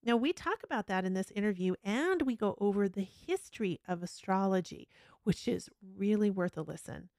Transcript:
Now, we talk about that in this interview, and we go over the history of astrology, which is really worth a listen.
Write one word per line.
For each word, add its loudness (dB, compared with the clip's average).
Now, 4
we 4
talk -4
about -2
that 2
in 0
this -2
interview, 2
and 2
we 0
go 0
over 2
the -4
history -4
of -2
astrology, -2
which 0
is -2
really 2
worth -2
a -6
listen. -12